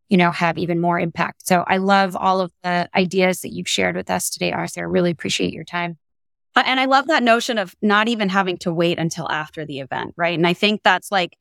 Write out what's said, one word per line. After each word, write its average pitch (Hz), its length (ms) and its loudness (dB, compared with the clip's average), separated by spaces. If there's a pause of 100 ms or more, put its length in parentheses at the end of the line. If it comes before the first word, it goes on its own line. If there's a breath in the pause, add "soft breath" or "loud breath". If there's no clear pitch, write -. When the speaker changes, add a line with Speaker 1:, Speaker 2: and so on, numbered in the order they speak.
Speaker 1:
you 196 80 4
know, 175 160 6
have 165 260 0
even 170 220 -2
more 175 180 0
impact? - 480 -4
So 180 200 2
I 190 100 0
love 190 400 2
all 190 240 0
of 180 100 -4 (120)
the 175 320 -2
ideas 185 480 2
that - 100 -10
you've 180 160 -8
shared 180 280 0
with 185 140 -6
us - 180 -2
today, 175 240 -4
Arthur. 170 360 -6
Really 175 220 2
appreciate 185 440 -4
your 160 100 -14
time. 175 340 -8 (580)
Speaker 2:
Uh, 247 80 6
and 262 160 0
I 269 60 2
love 269 220 4
that 311 140 2
notion 233 360 2
of 185 240 -6
not 214 260 2
even 220 200 0
having 185 300 0
to 175 140 -4
wait 170 260 0
until 160 320 -4
after 156 340 -6
the 147 140 -10
event, 131 380 -8
right? 170 200 -2
And 170 100 2
I 175 80 4
think 208 280 0
that's, 185 300 2
like, 180 280 0